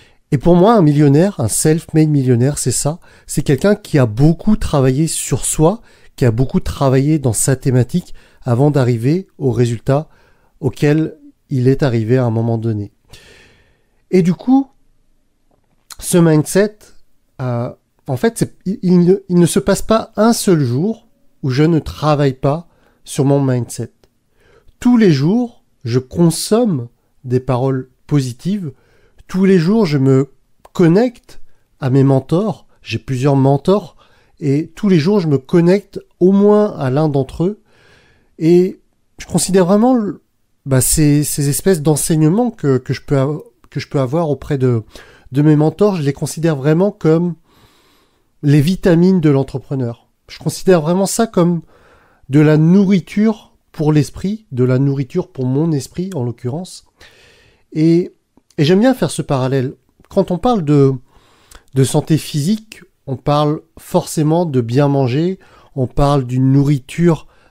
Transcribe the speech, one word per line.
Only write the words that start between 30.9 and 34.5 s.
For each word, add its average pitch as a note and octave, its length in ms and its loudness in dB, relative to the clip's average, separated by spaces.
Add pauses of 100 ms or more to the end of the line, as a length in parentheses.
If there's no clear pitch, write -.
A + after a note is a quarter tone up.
à C3+ 100 -4
mes C3+ 140 4
mentors. D#3+ 640 0 (160)
J'ai A2 160 -8
plusieurs C3+ 360 -2
mentors C#3 600 0 (420)
et D3 360 -4